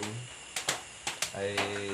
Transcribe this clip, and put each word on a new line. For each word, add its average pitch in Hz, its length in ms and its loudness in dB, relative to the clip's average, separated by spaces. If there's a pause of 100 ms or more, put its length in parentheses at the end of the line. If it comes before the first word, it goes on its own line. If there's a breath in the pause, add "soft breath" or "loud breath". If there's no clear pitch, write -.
(1300)
ay 101 240 4 (360)